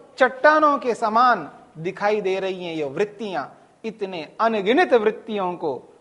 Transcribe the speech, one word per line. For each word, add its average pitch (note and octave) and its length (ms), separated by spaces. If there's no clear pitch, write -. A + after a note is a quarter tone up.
चट्टानों D4 600
के A#3 180
समान A3 560
दिखाई G3 440
दे F#3+ 180
रही F#3+ 260
हैं, E3 100
ये D#3 80
वृत्तियां, G3+ 640
इतने F#3+ 540
अनगिनत A3+ 540
वृत्तियों G#3 600
को D3+ 300